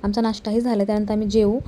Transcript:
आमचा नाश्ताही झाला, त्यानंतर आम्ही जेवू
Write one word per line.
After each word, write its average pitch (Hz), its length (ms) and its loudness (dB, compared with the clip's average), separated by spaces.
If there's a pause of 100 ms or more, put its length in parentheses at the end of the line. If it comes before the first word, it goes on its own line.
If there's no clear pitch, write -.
आमचा 208 180 0
नाश्ताही 220 400 -2
झाला, 233 220 0
त्यानंतर 208 280 0
आम्ही 214 160 0
जेवू 214 400 2